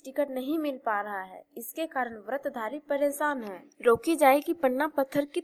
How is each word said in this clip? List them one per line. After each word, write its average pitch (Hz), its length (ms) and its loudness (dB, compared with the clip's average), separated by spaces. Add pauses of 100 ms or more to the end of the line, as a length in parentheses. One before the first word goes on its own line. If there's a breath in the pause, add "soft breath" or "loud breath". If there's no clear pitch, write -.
टिकट 277 240 -2
नहीं 262 300 -2
मिल 294 260 -2
पा 214 160 2
रहा 208 220 -6
है। 190 180 -14 (160)
इसके 320 300 -6
कारण 247 300 -4 (100)
व्रतधारी 254 520 -6 (100)
परेशान 285 540 0
हैं। 190 200 -10 (220)
रोकी 233 300 4
जाएगी 285 400 6
पन्ना 262 340 0
पत्थर 285 380 0
की 339 160 -6